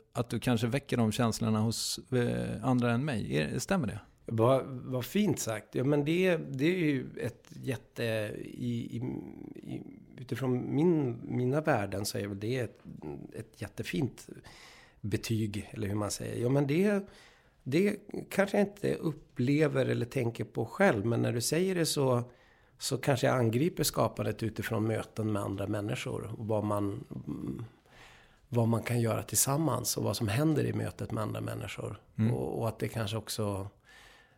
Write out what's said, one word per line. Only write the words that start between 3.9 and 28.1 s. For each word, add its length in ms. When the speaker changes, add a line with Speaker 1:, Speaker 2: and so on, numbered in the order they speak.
Speaker 2:
Vad, 400
vad 400
fint 340
sagt. 360
Ja, 80
men 220
det, 320
det 280
är 120
ju 280
ett 300
jätte... 540
i, 540
i, 0
i, 260
utifrån 580
min, 480
mina 380
värden 440
så 120
är 100
väl 120
det 200
ett, 200
ett 260
jättefint 680
betyg, 720
eller 160
hur 80
man 160
säger. 320
Ja, 60
men 180
det, 400
det 320
kanske 280
jag 100
inte 280
upplever 920
eller 200
tänker 380
på 220
själv, 400
men 160
när 120
du 80
säger 340
det 100
så, 380
så 200
kanske 300
jag 100
angriper 460
skapandet 600
utifrån 440
möten 440
med 100
andra 260
människor 680
och 100
vad 160
man, 400